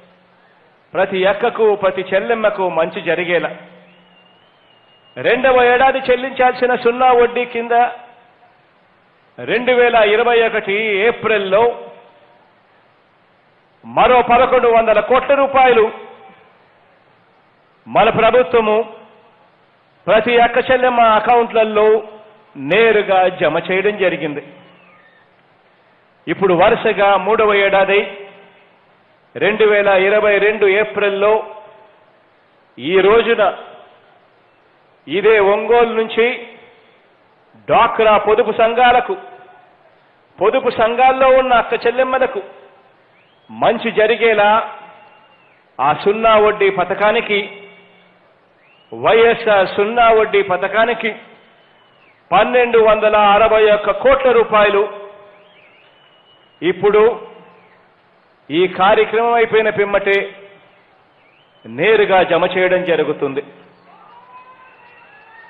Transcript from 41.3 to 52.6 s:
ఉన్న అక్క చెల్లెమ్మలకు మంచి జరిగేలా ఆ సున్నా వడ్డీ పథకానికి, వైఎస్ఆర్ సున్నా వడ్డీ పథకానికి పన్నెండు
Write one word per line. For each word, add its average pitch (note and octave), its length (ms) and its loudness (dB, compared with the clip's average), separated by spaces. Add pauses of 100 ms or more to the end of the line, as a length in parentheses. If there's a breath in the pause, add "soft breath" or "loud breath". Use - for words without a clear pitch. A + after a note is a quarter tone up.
ఉన్న B3+ 140 0
అక్క A#3 200 0
చెల్లెమ్మలకు B3+ 680 -2 (1080)
మంచి G3+ 420 -2
జరిగేలా G#3+ 580 0 (1300)
ఆ C#3 140 0
సున్నా A3 440 0
వడ్డీ G#3 320 2
పథకానికి, G3+ 680 -2 (1500)
వైఎస్ఆర్ G3+ 840 2
సున్నా A3+ 340 0
వడ్డీ G#3 320 2
పథకానికి G3 680 -4 (1200)
పన్నెండు A#3 480 2